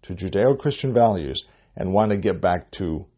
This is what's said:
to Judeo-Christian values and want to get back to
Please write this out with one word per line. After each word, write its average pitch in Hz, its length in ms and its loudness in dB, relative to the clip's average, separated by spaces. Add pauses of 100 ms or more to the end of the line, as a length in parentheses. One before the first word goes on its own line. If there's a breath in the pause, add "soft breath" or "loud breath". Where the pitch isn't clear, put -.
to - 140 -10
Judeo-Christian 127 760 0
values 101 500 2 (340 soft breath)
and 92 160 -4
want 107 180 4
to 104 60 2
get 92 240 0
back 90 320 0
to 85 340 -6 (120)